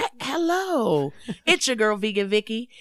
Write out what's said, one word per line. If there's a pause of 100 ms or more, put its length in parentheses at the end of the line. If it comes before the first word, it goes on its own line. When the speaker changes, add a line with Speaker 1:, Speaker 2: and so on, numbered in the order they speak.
(220)
Speaker 1:
Hello. (160)
Speaker 2:
<laughs>
Speaker 1:
It's
your
girl,
Vegan
Vicky, (120)